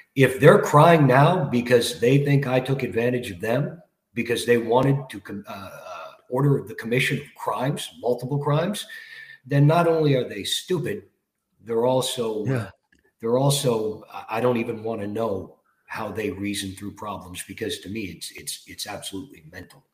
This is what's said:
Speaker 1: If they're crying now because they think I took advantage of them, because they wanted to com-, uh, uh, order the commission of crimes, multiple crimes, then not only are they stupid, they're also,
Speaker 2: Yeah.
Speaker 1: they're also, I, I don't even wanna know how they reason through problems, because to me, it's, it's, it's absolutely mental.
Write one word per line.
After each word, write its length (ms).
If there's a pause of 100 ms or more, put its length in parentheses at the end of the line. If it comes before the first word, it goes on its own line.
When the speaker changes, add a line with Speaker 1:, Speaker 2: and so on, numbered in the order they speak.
(140)
Speaker 1:
If 240
they're 220
crying 460
now 380
because 540
they 240
think 240
I 140
took 220
advantage 480
of 100
them, 400 (320)
because 320
they 140
wanted 500
to 120
com-, 280
uh, 40 (200)
uh, 380 (180)
order 400
the 60
commission 420
of 80 (100)
crimes, 540 (120)
multiple 380
crimes, 480 (580)
then 220
not 220
only 260
are 140
they 160
stupid, 580 (600)
they're 220
also, 580
Speaker 2:
Yeah. 260 (500)
Speaker 1:
they're 180
also, 760
I, 240
I 40
don't 180
even 260
wanna 240
know 480 (300)
how 260
they 180
reason 460
through 160
problems, 560
because 320
to 80
me, 140
it's, 300
it's, 360
it's 180
absolutely 640
mental. 320 (120)